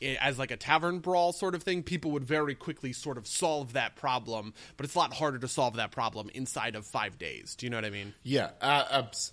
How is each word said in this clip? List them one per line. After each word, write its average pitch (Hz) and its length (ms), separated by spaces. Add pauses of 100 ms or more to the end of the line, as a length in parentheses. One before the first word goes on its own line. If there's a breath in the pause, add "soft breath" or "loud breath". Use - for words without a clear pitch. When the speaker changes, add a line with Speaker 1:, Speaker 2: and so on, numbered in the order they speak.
Speaker 1:
i-, 135 180
as, 135 180
like, 131 140
a 117 60
tavern 170 420
brawl 175 320
sort 180 240
of 160 80
thing, 180 200
people 160 280
would 139 140
very 147 300
quickly 143 360
sort 131 260
of 110 100
solve 147 460
that 120 220
problem, 113 580 (220 loud breath)
but 143 100
it's 139 100
a - 20
lot 165 160
harder 147 240
to 127 100
solve 120 280
that 113 160
problem 107 420
inside 120 420
of 107 100
five 107 320
days. 64 380
Do - 100
you 123 40
know 120 80
what 110 80
I 104 60
mean? 101 220 (100)
Speaker 2:
Yeah, 123 260 (120)
a-, 139 300
abs-, 131 420